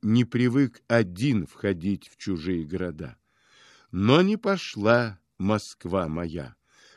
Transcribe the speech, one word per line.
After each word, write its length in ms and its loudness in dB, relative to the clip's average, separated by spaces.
не 240 4
привык 640 0
один 580 0
входить 640 -4
в 80 -20
чужие 480 -4
города. 500 -8
Но 300 4
не 140 2
пошла 840 0
Москва 720 -2
моя, 480 -8